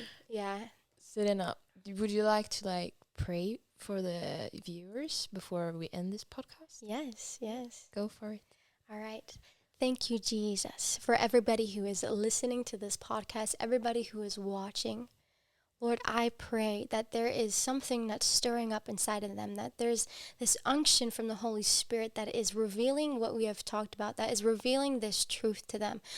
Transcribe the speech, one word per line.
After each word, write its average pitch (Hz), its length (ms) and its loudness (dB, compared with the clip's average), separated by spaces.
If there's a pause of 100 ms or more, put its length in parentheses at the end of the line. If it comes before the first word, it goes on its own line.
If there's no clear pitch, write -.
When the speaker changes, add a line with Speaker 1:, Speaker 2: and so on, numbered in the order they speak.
(280)
Speaker 1:
yeah. 202 300 -2 (440)
Speaker 2:
So - 220 -2
then, 202 160 4
uh, 175 140 -2 (280)
d-, 196 120 -10
would 208 160 0
you 208 120 2
like 214 280 4
to, - 160 -6
like, 180 280 -2 (220)
pray 185 420 -2 (180)
for 196 260 -4
the 165 480 -4 (140)
viewers 190 680 -6
before 175 400 -4
we 165 200 -6
end 180 200 -2
this 208 120 -6
podcast? - 560 -16
Speaker 1:
Yes, 233 600 -6
yes. 240 540 -8
Speaker 2:
Go 208 140 -2
for 214 240 -10
it. 208 100 -10 (480)
Speaker 1:
All 214 80 -10
right. 220 380 -10 (440)
Thank 254 300 2
you, 233 100 2
Jesus, - 840 -2
for - 140 6
everybody 226 560 6
who 202 120 -2
is 196 200 -2
listening 226 600 0
to - 120 -6
this 202 200 -4
podcast, 220 600 -4
everybody 233 460 2
who 214 180 -8
is 202 160 -4
watching. 202 680 -4 (720)
Lord, 233 260 2
I 233 240 2
pray 214 600 0
that 226 220 0
there 233 140 2
is 220 280 2
something 262 520 0
that's 214 180 0
stirring 233 480 2
up - 160 -4
inside 208 340 0
of 202 140 -6
them, 208 200 -4
that 226 200 -6
there's 233 320 2 (300)
this - 260 4
unction 269 460 6
from 226 180 -4
the 220 60 -2
Holy 214 300 -2
Spirit - 500 2
that 214 200 -4
is 208 200 0
revealing 240 640 2
what 226 140 0
we 226 100 2
have 214 220 -2
talked 214 280 -2
about, 208 220 -4
that 220 160 0
is 202 100 0
revealing 254 580 4
this 208 260 0
truth - 400 0
to - 120 -6
them. 208 220 -2 (180)